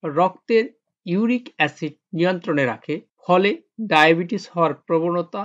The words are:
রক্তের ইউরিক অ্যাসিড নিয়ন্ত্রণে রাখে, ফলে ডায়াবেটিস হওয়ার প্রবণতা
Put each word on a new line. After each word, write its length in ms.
রক্তের 600
ইউরিক 380
অ্যাসিড 380
নিয়ন্ত্রণে 540
রাখে, 280
ফলে 260
ডায়াবেটিস 720
হওয়ার 240
প্রবণতা 720